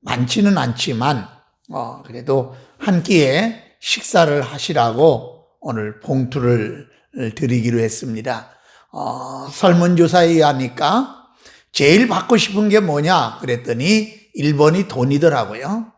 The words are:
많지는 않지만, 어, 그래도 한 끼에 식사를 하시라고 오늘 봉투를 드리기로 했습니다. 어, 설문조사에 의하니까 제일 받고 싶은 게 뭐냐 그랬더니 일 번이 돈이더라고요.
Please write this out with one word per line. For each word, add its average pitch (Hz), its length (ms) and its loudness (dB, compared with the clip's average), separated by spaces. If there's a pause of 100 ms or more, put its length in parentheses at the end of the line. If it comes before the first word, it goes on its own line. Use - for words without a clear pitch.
많지는 147 580 0
않지만, 123 680 -2 (420)
어, 120 340 -10
그래도 127 520 -4 (220)
한 175 260 0
끼에 175 580 0 (180)
식사를 151 640 0
하시라고 135 1040 0 (140)
오늘 107 400 -8
봉투를 123 880 -2 (480)
드리기로 120 420 0
했습니다. 113 720 -6 (400)
어, 131 600 -10
설문조사에 175 760 4
의하니까 151 1000 0 (440)
제일 185 380 4
받고 220 280 0
싶은 208 340 0
게 214 100 4
뭐냐 151 600 0
그랬더니 131 720 -2 (200)
일 147 240 0
번이 165 320 4
돈이더라고요. 143 1080 -2